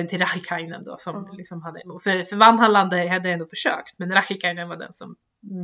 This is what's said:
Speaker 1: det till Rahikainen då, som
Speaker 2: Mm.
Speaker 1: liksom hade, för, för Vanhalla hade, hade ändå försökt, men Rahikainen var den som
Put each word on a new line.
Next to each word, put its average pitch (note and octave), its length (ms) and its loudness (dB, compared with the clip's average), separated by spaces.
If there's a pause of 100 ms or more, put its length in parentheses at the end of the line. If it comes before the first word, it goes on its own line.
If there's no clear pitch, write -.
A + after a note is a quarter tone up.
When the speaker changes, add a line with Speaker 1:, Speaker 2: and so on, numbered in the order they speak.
Speaker 1:
det E3+ 60 -6
till F3+ 100 -4
Rahikainen E3+ 640 -4
då, - 160 -14
som F3 160 -8
Speaker 2:
Mm. G3 220 -12
Speaker 1:
liksom F3 240 -14
hade, D#3+ 180 -12 (240)
för, F#3 200 2
för F3+ 120 -8
Vanhalla A3 440 8
hade, F3 300 2
hade F3+ 220 0
ändå E3+ 140 -2
försökt, - 540 -4
men F3+ 120 -4
Rahikainen F#3 580 0
var E3 60 -10
den E3 180 -14
som F3 220 -18 (480)